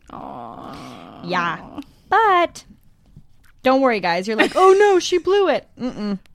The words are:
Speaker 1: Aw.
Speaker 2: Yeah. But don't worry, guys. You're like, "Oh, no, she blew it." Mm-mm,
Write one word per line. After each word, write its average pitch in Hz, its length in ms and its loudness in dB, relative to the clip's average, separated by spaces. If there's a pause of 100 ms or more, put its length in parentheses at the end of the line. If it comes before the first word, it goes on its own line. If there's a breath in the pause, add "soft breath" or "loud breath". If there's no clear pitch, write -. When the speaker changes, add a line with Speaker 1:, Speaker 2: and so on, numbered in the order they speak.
(100)
Speaker 1:
Aw. - 1120 -18
Speaker 2:
Yeah. 170 560 -6 (280)
But 381 560 2 (960)
don't 262 180 2
worry, 240 200 2
guys. 175 260 -4
You're 220 100 -4
like, - 200 0
"Oh, 381 220 8
no, 403 200 4
she 359 200 -2
blew 381 300 2
it." 247 200 -2 (100)
Mm-mm, 208 400 -6 (160)